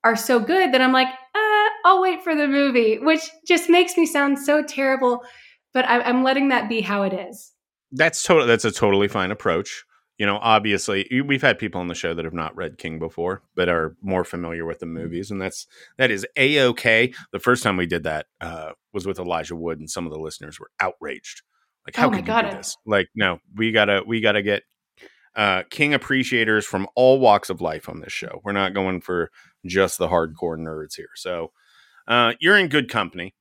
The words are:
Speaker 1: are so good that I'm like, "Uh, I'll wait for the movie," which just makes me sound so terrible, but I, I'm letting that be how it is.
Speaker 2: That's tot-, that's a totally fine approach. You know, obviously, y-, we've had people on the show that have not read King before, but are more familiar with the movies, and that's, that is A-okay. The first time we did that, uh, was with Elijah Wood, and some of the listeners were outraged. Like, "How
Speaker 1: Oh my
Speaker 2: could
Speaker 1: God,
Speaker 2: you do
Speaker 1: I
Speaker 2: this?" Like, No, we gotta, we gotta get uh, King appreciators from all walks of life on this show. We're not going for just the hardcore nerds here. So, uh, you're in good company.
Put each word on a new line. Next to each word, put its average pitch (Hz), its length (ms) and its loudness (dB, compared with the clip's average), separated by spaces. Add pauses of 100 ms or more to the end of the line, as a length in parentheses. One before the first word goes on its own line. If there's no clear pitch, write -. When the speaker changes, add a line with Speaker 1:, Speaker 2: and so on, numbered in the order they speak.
Speaker 1:
are 226 120 4
so 240 220 2
good 330 360 2
that 254 80 4
I'm 262 100 4
like, 262 160 4
"Uh, 427 600 0 (180)
I'll 381 160 6
wait 370 200 0
for 330 140 -2
the 294 100 2
movie," 247 520 2
which 320 240 2 (240)
just 339 240 2
makes 349 260 6
me 330 100 4
sound 285 320 0
so 294 240 2
terrible, 262 600 0 (480)
but 262 140 0
I, 240 160 2
I'm 247 200 0
letting 269 280 2
that 226 180 0
be 220 140 -2
how 202 200 -2
it 196 120 -2
is. - 380 -12 (400)
Speaker 2:
That's 156 300 0
tot-, 156 240 4
that's 117 200 4
a 107 40 2
totally 101 380 2
fine 95 240 -2
approach. 98 520 -4 (340)
You 104 80 -2
know, 101 140 0
obviously, 104 720 2
y-, 127 160 0
we've 139 160 -2
had 123 160 2
people 92 220 -6
on 87 80 -6
the 85 60 -8
show 85 200 -4
that 82 100 -6
have 80 100 -8
not 80 220 -6
read 87 220 -10
King 80 220 -10
before, 85 420 -6 (140)
but 90 120 2
are 82 320 0
more 92 240 -2
familiar 85 400 -8
with 82 140 -8
the 87 80 -12
movies, 85 460 -8
and 95 100 -8
that's, - 240 -10 (300)
that 131 160 2
is 101 120 -4 (120)
A-okay. 123 760 4 (200)
The 101 80 -8
first 123 240 0
time 101 120 2
we 90 100 0
did 85 180 -4
that, 78 220 -6 (140)
uh, 82 300 -12 (220)
was 98 140 -8
with 92 120 -6
Elijah 87 380 -6
Wood, 82 240 -6
and 80 100 -16
some 87 160 -8
of 76 60 -10
the 78 80 -10
listeners 78 400 -14
were - 100 -20 (100)
outraged. - 640 -8 (440)
Like, - 100 -12
"How 240 100 4
Speaker 1:
Oh 247 40 4
my 208 80 -2
Speaker 2:
could 175 80 -6
Speaker 1:
God, 220 180 0
Speaker 2:
you 202 60 -4
do 196 60 -10
Speaker 1:
I - 20 -14
Speaker 2:
this?" - 180 -12 (100)
Like, 101 300 2
No, 92 220 0 (180)
we 113 160 0
gotta, 101 340 4
we 113 140 -4
gotta 104 220 2
get 101 200 -2 (760)
uh, 95 320 2
King 147 240 0
appreciators 117 720 0
from 95 200 -4 (100)
all 131 220 6
walks 107 300 4
of 90 140 -6
life 78 260 -6
on 82 120 -14
this - 120 -14
show. - 320 -12
We're 101 80 -6
not 98 220 -2
going 95 260 -2
for 87 300 -4 (340)
just 92 320 0
the 87 120 -2
hardcore 82 500 -2
nerds 78 380 -12
here. - 200 -18
So, 85 360 -8 (540)
uh, 117 340 2
you're 202 180 4
in 180 100 0
good 139 220 0
company. 92 500 -6